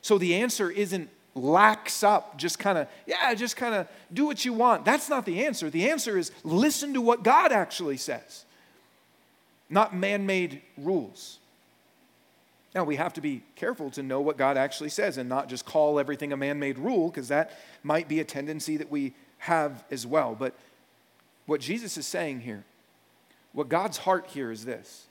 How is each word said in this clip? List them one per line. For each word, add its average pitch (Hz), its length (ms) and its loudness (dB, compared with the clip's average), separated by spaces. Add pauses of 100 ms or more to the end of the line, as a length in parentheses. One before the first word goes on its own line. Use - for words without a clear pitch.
So 208 160 4
the 175 180 2
answer 220 340 0
isn't 185 400 -4 (260)
lax 185 680 4
up, 202 340 2
just 165 220 -4
kinda, 175 280 0 (200)
yeah, 277 260 2
just 226 220 -4
kinda 220 320 -2 (260)
do 277 120 2
what 294 200 -4
you 247 80 -2
want. 226 320 4
That's 285 240 4
not 269 160 0
the 190 200 0
answer. 208 240 -2
The 170 200 2
answer 240 280 0
is 170 140 -2 (120)
listen 269 500 2
to 262 80 0
what 233 220 4
God 302 280 6
actually 170 460 -2
says, - 480 -10 (1200)
not 202 260 4
man-made 190 680 0 (160)
rules. 143 640 -4 (1400)
Now, 185 80 0
we 151 120 -2
have 160 180 -2
to 160 80 -10
be 139 220 -6 (120)
careful 160 360 -6
to 139 100 -10
know 135 180 -4
what 147 180 0
God 135 200 2
actually 139 320 -2
says 190 280 -2
and 127 120 -6
not 131 180 -2
just 127 180 -10
call 151 340 2
everything 143 340 -2
a 139 40 -4
man-made 139 420 -2
rule, 170 320 0
'cause 131 160 -8
that 151 320 0 (240)
might 156 240 0
be 156 120 0
a 156 40 -2
tendency 151 540 -6
that 151 120 -6
we 139 240 -4 (260)
have 151 520 0
as 120 160 -8
well. 131 260 2
But 123 220 -6 (880)
what 147 160 0
Jesus 190 360 -6
is 151 100 -8
saying 151 340 -4
here, 107 220 -10 (880)
what 143 180 -6
God's 175 300 -2
heart 185 280 0
here 135 220 -8
is 110 160 -10
this. 117 460 -12